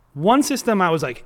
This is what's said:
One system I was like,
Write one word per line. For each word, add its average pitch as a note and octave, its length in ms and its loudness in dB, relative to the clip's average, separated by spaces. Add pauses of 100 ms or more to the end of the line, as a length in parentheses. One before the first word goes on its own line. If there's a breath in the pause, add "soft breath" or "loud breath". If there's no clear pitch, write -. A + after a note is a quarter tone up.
(140)
One G#3+ 280 2
system A3+ 380 -2
I F3 100 2
was D#3+ 120 0
like, B2+ 240 -8